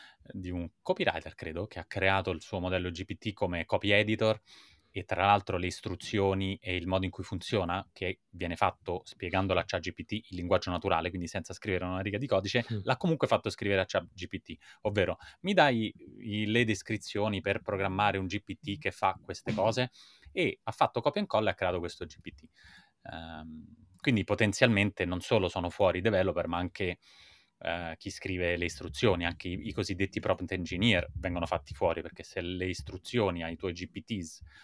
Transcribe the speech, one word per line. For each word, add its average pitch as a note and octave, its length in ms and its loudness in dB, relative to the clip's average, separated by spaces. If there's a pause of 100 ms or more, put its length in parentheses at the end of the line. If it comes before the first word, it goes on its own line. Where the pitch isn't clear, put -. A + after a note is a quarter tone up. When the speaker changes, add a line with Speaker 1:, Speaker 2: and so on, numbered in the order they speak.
(220)
Speaker 1:
di F2+ 280 -8
un F2 180 -4 (120)
copywriter, E2+ 540 -2
credo, E2 320 -6
che - 140 -10
ha E2+ 40 -8
creato F#2+ 460 2
il E2 100 -4
suo F#2+ 200 -6
modello F2+ 300 -2
G F2 140 -8
P F2 120 -10
T G#2+ 160 -6
come F2 320 -2
copy G2+ 260 0
editor, G#2+ 500 2 (500)
e F#2+ 140 -8
tra G2 220 2
l'altro G2 320 4
le F2+ 80 -2
istruzioni F#2+ 880 0
e F#2 180 -6
il F2 120 -2
modo F#2 180 2
in F2+ 60 0
cui - 120 -12
funziona, F#2 720 -2
che F#2 280 -6 (100)
viene F2 260 -4
fatto F2+ 480 0
spiegandolo F#2 560 0
a E2+ 60 -2
chat F2+ 140 -2
G E2+ 120 -6
P - 120 -12
T - 80 -8
in - 240 -6
linguaggio F2 340 2
naturale, F2 400 0
quindi F2 180 -4
senza F2+ 240 -6
scrivere F2+ 320 -2
una F#2 160 -4
riga G2+ 160 -2
di C3 100 -2
codice, G2+ 460 2
Speaker 2:
Mm. G#2+ 120 -2
Speaker 1:
l'ha B2+ 120 2
comunque E3 320 2
fatto G#2+ 220 2
scrivere G2 320 2
a - 40 4
chat F2+ 260 -2
G F2+ 140 -10
P F#2 140 -8
T, - 160 -14 (260)
ovvero: G2+ 360 2 (220)
"Mi F#3+ 120 -2
dai B2 400 6 (280)
i, G#2+ 260 0
le A2+ 180 4
descrizioni G#2 800 -2
per G2 180 0
programmare G2 560 0
un F#2+ 100 -2
G G2+ 160 -4
P - 160 -10
T G2+ 200 -6
che F#2+ 120 -2
fa - 320 0
queste - 300 -6
cose?" A2 380 2 (420)
E D#3+ 300 -2
ha A2+ 100 -8
fatto - 300 0
copia D3+ 180 2
e G#3 40 0
incolla G#2+ 260 2
e - 20 0
ha - 20 0
creato F2+ 260 0
questo F2 260 -8
G - 140 -18
P - 140 -14
T. - 100 -20 (680)
Ehm, D#2+ 540 -12 (340)
quindi A2+ 240 4
potenzialmente G#2 800 4
non F2+ 160 -2
solo F#2 280 2
sono F2 200 -2
fuori F2+ 320 4
developer, F#2 480 2
ma E2+ 80 -2
anche, F2+ 420 -2 (600)
eh, E2+ 380 -4
chi - 120 -8
scrive F2+ 460 0
le F2 100 -2
istruzioni, E2+ 580 0
anche E2+ 240 -4
i, F2+ 180 -4
i A3 60 -6
cosiddetti F#2+ 480 -2
prompt - 320 0
engineer F#2 600 2
vengono F2 300 -2
fatti - 300 -4
fuori, E2 280 0
perché - 200 -12
se - 180 -8
le F2+ 260 -4
istruzioni F#2 760 -2
ai E2 140 -6
tuoi F2+ 160 -4
G F2 180 -8
P F2+ 140 -12
Ts F2+ 380 -8 (220)